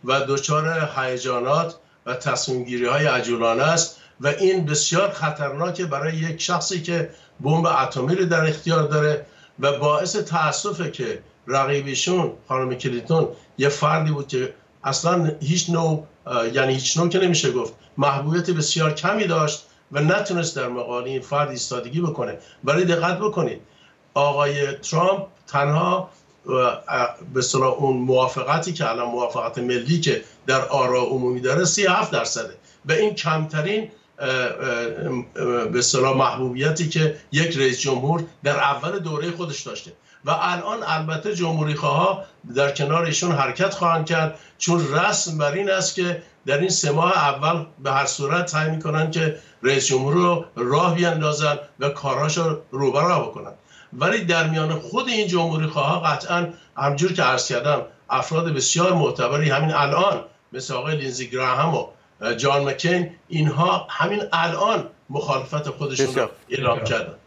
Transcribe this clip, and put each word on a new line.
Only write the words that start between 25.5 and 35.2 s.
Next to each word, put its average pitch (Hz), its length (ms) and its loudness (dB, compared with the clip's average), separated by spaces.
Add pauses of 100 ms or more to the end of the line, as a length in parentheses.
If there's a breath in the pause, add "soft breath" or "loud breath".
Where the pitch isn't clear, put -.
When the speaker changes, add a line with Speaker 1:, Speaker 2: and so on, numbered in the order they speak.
Speaker 1:
اه، 120 280 0 (180)
به 127 40 2
اصطلاح 131 340 2
اون 131 240 2
موافقتی 131 760 2
که 131 180 -2
الان 120 180 -2
موافقت 120 500 -4
ملی 123 420 0
که 135 240 0 (220 loud breath)
در 131 140 2
آرا 127 420 2
عمومی 123 380 0
داره 143 240 2
سی 196 220 2
و 180 40 4
هفت 180 220 0
درصده - 420 -4 (300 soft breath)
و 147 80 -2
این 208 220 2
کمترین، 160 760 -2 (280 loud breath)
اه، 139 100 -4
اه، 131 100 0 (960)